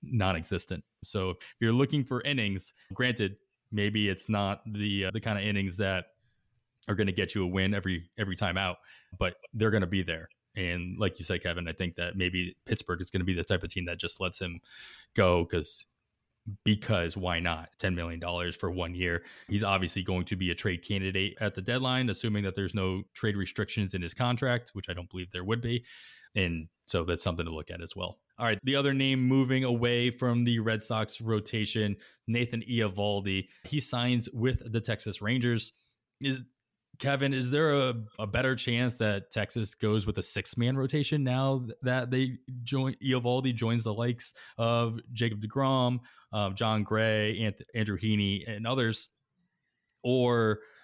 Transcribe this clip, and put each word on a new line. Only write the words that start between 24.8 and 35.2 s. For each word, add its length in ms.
I 60
don't 140
believe 220
there 140
would 160
be. 240
And 340
so 180
that's 180
something 240
to 60
look 180
at 100
as 140
well. 240
All 80
right, 160
the 140
other 180
name 280
moving 420
away 460
from 340
the 160
Red 220
Sox 380
rotation, 760
Nathan 360
Eovaldi. 840
He 160
signs 500
with 420
the 80
Texas 400